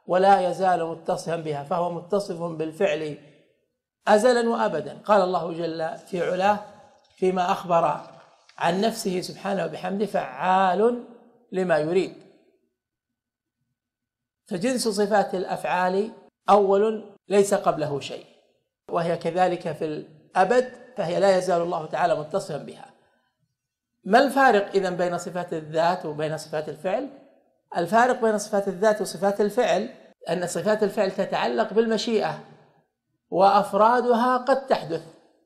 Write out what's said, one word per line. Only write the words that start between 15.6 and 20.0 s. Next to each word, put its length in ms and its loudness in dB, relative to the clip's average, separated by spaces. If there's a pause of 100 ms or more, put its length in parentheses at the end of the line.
أول 680 4 (120)
ليس 260 4
قبله 460 -2
شيء، 260 -12 (640)
وهي 280 -2
كذلك 540 -2
في 140 -6
الأبد، 880 0 (240)